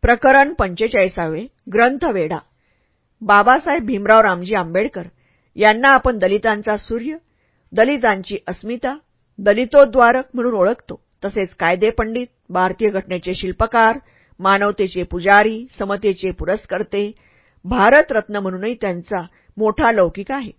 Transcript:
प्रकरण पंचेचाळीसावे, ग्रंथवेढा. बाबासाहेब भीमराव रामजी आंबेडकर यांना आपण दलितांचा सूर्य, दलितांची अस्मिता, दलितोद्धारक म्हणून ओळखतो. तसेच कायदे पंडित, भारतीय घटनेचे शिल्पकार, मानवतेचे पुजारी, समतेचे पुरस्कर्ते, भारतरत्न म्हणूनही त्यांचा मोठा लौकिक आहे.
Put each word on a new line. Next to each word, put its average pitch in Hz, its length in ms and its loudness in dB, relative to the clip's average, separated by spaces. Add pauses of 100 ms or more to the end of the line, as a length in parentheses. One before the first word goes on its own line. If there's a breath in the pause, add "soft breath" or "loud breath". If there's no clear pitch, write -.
प्रकरण 262 500 4
पंचेचाळीसावे, 185 920 -4 (280)
ग्रंथवेढा. 233 640 0 (840)
बाबासाहेब 226 680 2
भीमराव 214 340 4
रामजी 190 340 0
आंबेडकर 185 480 -4 (540)
यांना 214 320 2
आपण 262 300 2
दलितांचा 208 580 0
सूर्य, 233 400 -8 (560)
दलितांची 220 640 0 (120)
अस्मिता, 240 500 -8 (400)
दलितोद्धारक 240 880 4 (100)
म्हणून 240 200 -2
ओळखतो. 202 500 -2 (200)
तसेच 196 300 -6
कायदे 180 360 0
पंडित, 226 360 -6 (220)
भारतीय 190 420 -2
घटनेचे 185 440 -6
शिल्पकार, 226 640 0 (400)
मानवतेचे 196 640 -2
पुजारी, 202 640 2 (120)
समतेचे 196 520 -4
पुरस्कर्ते, 196 840 -6 (520)
भारतरत्न 220 720 2
म्हणूनही 196 380 -6
त्यांचा 180 520 -8 (300)
मोठा 214 360 0
लौकिक 196 400 -2
आहे. 269 260 -8